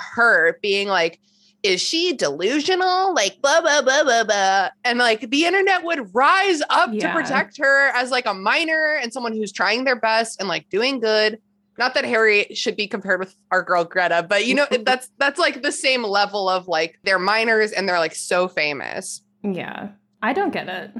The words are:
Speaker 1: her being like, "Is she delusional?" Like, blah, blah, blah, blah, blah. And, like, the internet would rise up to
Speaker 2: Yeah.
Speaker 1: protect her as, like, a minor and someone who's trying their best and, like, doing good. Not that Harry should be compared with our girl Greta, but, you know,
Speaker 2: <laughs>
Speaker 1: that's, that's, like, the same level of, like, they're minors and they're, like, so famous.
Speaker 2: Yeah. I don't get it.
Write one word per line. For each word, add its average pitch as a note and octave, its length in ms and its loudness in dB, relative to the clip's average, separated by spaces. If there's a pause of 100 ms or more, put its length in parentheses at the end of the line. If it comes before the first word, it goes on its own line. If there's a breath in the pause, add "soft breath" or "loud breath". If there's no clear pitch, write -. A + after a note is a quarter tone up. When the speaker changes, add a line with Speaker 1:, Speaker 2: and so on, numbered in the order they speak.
(140)
Speaker 1:
her F3 480 4
being G3+ 240 0
like, E3+ 320 0 (460 soft breath)
"Is F#3 160 2
she E4+ 320 -2
delusional?" D4+ 1000 0
Like, G#3 300 -2
blah, D4 180 4
blah, D4 220 2
blah, C4 220 2
blah, A#3 200 2
blah. G3 440 2 (160)
And, A#3+ 160 0
like, A3+ 300 0
the D4 160 2
internet F#4 360 2
would C#4+ 320 -6
rise E4 560 2
up D4+ 220 2
to G#3+ 40 -4
Speaker 2:
Yeah. D#4 160 -2
Speaker 1:
protect C4+ 460 -4
her C#4 300 4
as, B3 240 -2
like, B3 140 0
a G#3 80 -2
minor D4+ 680 0
and A#3 100 -8
someone A#3+ 200 -6
who's G#3+ 200 -6
trying G#3+ 320 0
their C4 140 2
best A3 420 0
and, G3+ 80 -4
like, D#3+ 220 -6
doing B3 300 -2
good. G#3+ 400 2 (360)
Not B3+ 180 -2
that C#4 100 0
Harry A3 500 2
should G#3 220 -4
be G#3 100 -4
compared G3 320 -4
with F#3 160 -8 (160)
our F#3 140 2
girl F3 200 2
Greta, E3+ 440 0
but, G#3 180 2
you C4 80 2
know, C#4+ 160 2
Speaker 2:
<laughs> A#3+ 140 -2
Speaker 1:
that's, B3+ 340 -2
that's, C#4 220 0
like, D4+ 220 0
the C#4+ 100 -2
same C4 320 0
level G3+ 440 0
of, F#3 200 -2
like, E3 340 -2
they're F#3+ 160 2
minors G#3+ 540 0
and F#3+ 160 -2
they're, F3+ 100 0
like, D#3+ 160 -2
so F3+ 320 0
famous. D3 760 -6 (200)
Speaker 2:
Yeah. F#3+ 460 -8 (340)
I A3 120 -2
don't F#4+ 180 -2
get D3+ 160 -8
it. F3+ 300 -12